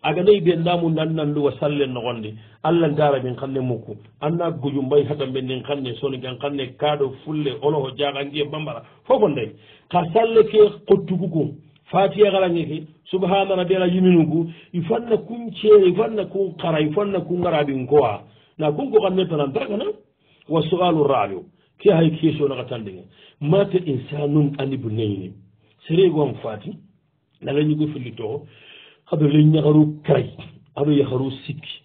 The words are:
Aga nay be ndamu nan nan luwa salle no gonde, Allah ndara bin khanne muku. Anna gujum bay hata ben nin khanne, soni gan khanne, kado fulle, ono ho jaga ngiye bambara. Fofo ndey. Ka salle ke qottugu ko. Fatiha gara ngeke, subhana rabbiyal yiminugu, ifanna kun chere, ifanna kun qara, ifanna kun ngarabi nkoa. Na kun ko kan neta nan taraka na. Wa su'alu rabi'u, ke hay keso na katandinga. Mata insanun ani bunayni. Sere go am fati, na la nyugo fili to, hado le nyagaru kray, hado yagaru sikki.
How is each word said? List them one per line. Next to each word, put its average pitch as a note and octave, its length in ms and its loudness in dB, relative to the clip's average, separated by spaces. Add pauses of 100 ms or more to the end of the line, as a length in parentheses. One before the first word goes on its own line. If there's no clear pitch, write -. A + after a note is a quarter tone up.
Aga D#3+ 200 -2
nay G3+ 180 6
be E3 140 2
ndamu E3 340 0
nan D#3+ 260 -2
nan D3 180 -2
luwa C#3+ 260 0
salle D3 280 -2
no B2 140 -8
gonde, A2+ 340 -8 (280)
Allah E3 280 2
ndara D3 280 2
bin B2+ 160 -6
khanne C3+ 240 -8
muku. A#2 360 -6 (260)
Anna E3+ 300 -2
gujum C3+ 380 -6
bay C#3+ 140 4
hata C#3+ 220 -6
ben C3 220 -8
nin B2+ 160 -8
khanne, C3 320 -6
soni C3+ 240 -6
gan B2+ 200 -12
khanne, C#3 380 -8
kado C#3+ 460 -4
fulle, D3+ 380 -6
ono D3 180 0
ho C3 180 -6
jaga C#3+ 280 -4
ngiye C#3+ 260 -6
bambara. C#3+ 320 -10 (240)
Fofo G#3+ 220 2
ndey. A#2+ 260 -6 (340)
Ka F3 140 0 (100)
salle A3+ 300 4
ke G#3+ 160 2 (280)
qottugu F#3 440 2
ko. D3 240 -2 (360)
Fatiha F#3+ 400 4
gara F#3+ 180 2
ngeke, D#3+ 340 -4 (280)
subhana F#3+ 440 0
rabbiyal F#3 400 0
yiminugu, E3+ 560 4 (220)
ifanna A3+ 440 -2
kun A#3 340 -8 (100)
chere, G#3 280 8
ifanna G#3+ 360 -2
kun G3 340 -4
qara, D#3+ 220 0
ifanna F#3+ 400 -2
kun F3 180 -4
ngarabi D3+ 340 0
nkoa. B2+ 500 2 (340)
Na D#3 140 -2
kun C4 200 -6
ko G#3+ 100 6
kan F#3 140 0
neta F3 220 0
nan C#3 160 -2
taraka G#3 240 -4
na. C4 80 -4 (640)
Wa D#3 120 0
su'alu E3+ 460 2
rabi'u, G2 360 -2 (360)
ke G3+ 120 4
hay E3 280 4
keso C#3+ 300 0
na C3+ 60 -6
katandinga. A2 480 -12 (360)
Mata F#3 380 0
insanun D3 840 -2
ani C3+ 180 -4
bunayni. G#2 540 -6 (560)
Sere F3+ 220 4
go D3+ 180 0
am A#2+ 160 -6
fati, A2 320 -10 (680)
na C3+ 120 -6
la D3 100 2
nyugo D3+ 300 0
fili B2 180 -12
to, A2+ 340 -10 (600)
hado D3+ 220 2
le D3+ 160 6
nyagaru D3+ 600 4
kray, A#2+ 260 2 (460)
hado D3 160 0
yagaru C3+ 400 0 (140)
sikki. - 400 -12